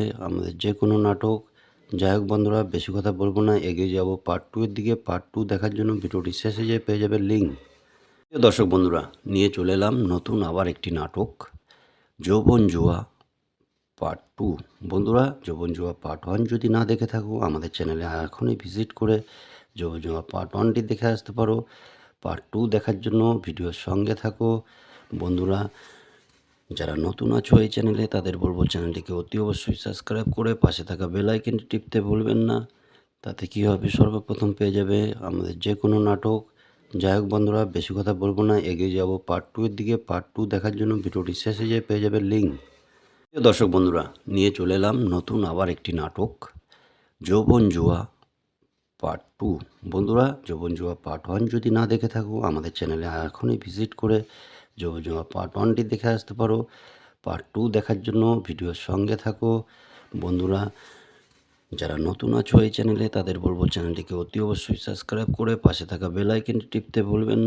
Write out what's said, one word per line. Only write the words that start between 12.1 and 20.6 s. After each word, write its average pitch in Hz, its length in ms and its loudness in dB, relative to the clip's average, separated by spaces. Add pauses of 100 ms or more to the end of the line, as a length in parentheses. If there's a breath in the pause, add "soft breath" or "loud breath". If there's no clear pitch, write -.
যৌবন 107 420 6 (120)
জুয়া 85 240 4 (1000)
পার্ট 80 240 -6 (160)
টু। - 100 -4 (420)
বন্ধুরা, 104 340 2 (200)
যৌবন 85 300 -6
জুয়া 87 200 -6 (100)
পার্ট 80 220 -8
ওয়ান 98 160 0 (100)
যদি 117 180 -2
না 113 160 4
দেখে 117 220 0
থাকো, 107 260 -6 (140)
আমাদের 78 280 -4
চ্যানেলে 80 300 -4 (200)
এখনই 120 300 -4
ভিজিট 101 380 -8
করে 110 240 2 (580 loud breath)
যৌবন 82 260 -6
জুয়া 82 200 -4 (100)
পার্ট 92 200 -6
ওয়ানটি 113 380 2